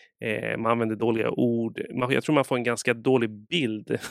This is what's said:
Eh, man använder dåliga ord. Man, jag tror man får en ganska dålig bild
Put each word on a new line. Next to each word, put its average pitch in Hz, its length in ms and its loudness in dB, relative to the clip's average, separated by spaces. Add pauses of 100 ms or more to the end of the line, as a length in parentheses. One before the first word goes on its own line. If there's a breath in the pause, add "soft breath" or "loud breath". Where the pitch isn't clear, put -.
(200 loud breath)
Eh, 113 380 -4
man 113 140 0
använder 117 240 0
dåliga 113 360 0
ord. 117 500 0 (120)
Man, 123 180 0
jag 127 120 2
tror 151 120 2
man 139 100 4
får 135 100 -2
en 123 80 0
ganska 120 300 0
dålig 117 360 4
bild 110 680 -4 (140)